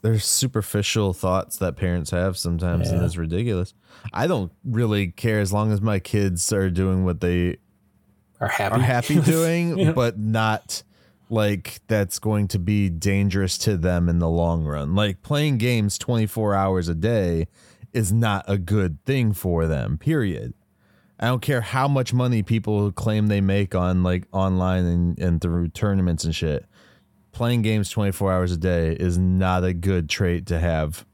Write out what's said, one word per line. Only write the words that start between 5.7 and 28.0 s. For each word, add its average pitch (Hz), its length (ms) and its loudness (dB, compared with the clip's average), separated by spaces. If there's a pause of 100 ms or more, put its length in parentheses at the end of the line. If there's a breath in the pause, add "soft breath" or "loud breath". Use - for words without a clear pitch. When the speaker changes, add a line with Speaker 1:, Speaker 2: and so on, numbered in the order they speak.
Speaker 1:
as 101 80 0
my 104 200 0
kids 95 520 0
are 95 180 2
doing 92 360 0
what 87 160 -2
they 87 360 0 (840)
Speaker 2:
Are 101 80 -2
happy. 101 260 -2
Speaker 1:
are 123 40 2
happy 127 400 2
Speaker 2:
<laughs> - 20 4
Speaker 1:
doing, 165 580 2
Speaker 2:
Yeah. 160 140 4
Speaker 1:
but 117 260 0
not, 110 640 -2 (460 soft breath)
like, 104 580 -2
that's 101 320 0
going 104 300 0
to 98 100 -2
be 101 300 2
dangerous 98 720 0
to 104 180 0
them 87 320 2
in 85 100 2
the 82 100 2
long 85 360 2
run. 73 300 -4
Like, 101 260 0
playing 147 360 0
games 110 400 0
twenty-four 110 560 0
hours 95 360 2
a 85 60 0
day 87 520 0 (460 loud breath)
is 107 180 0
not 107 380 0
a 101 80 0
good 90 480 0
thing 127 260 0
for 85 340 0
them, 71 320 -2
period. 98 560 -2 (680 soft breath)
I 113 60 0
don't 123 140 0
care 127 200 0
how 131 260 0
much 131 260 0
money 123 300 0
people 104 480 0
claim 107 360 0
they 101 120 2
make 98 360 2
on, 90 280 2
like, 90 300 0
online 92 500 2
and, 87 360 0
and 85 200 2
through 85 300 -2
tournaments 92 560 0
and 80 100 -2
shit. 76 300 -4 (680 soft breath)
Playing 120 320 0
games 107 260 0
twenty-four 98 420 0